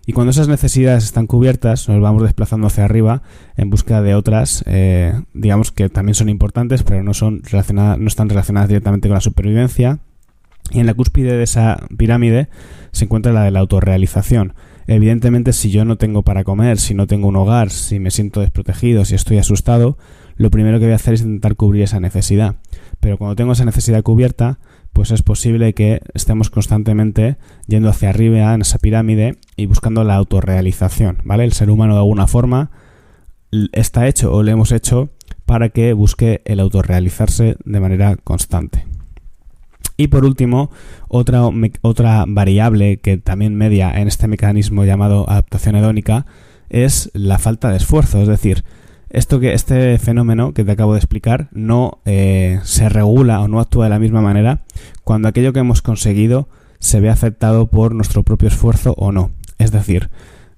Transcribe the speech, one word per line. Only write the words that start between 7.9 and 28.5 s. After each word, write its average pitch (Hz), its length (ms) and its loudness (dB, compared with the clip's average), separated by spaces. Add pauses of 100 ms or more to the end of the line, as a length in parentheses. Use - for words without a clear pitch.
no 107 100 -2
están 107 220 -2
relacionadas 101 400 0
directamente 101 400 0
con 101 60 0
la 98 80 0
supervivencia. 120 800 0 (720)
Y 117 100 -2
en 120 60 2
la 113 80 0
cúspide 123 420 0
de 120 60 0
esa 113 360 0 (180)
pirámide 120 520 2 (440)
se - 120 -2
encuentra 113 280 0
la 110 120 2
de 101 60 2
la 95 100 0
autorrealización. 95 920 0 (320)
Evidentemente, 117 640 2
si - 180 -2
yo 104 140 2
no 113 120 0
tengo 107 260 -2
para 98 220 0
comer, 104 340 0
si - 160 -2
no 98 120 0
tengo 101 220 0
un 98 80 0
hogar, 104 340 2
si - 280 -6
me 95 120 -4
siento 104 300 -4
desprotegido, 107 640 0
si - 100 -2
estoy 104 240 0
asustado, 117 580 2 (400)
lo 110 140 2
primero 110 280 2
que 113 80 2
voy 113 60 2
a 113 40 2
hacer 113 180 0
es 113 80 0
intentar 107 340 -4
cubrir 104 260 2
esa 101 180 -2
necesidad. 101 560 0 (440)
Pero 101 180 -2
cuando 101 180 -6
tengo 120 160 0
esa 127 120 0
necesidad 110 380 0
cubierta, 120 560 0 (360)
pues 104 160 2
es 110 120 2
posible 113 520 0
que 107 260 0 (140)
estemos - 360 -2
constantemente 107 840 0 (300)
yendo 107 240 2
hacia 101 200 0
arriba 110 440 2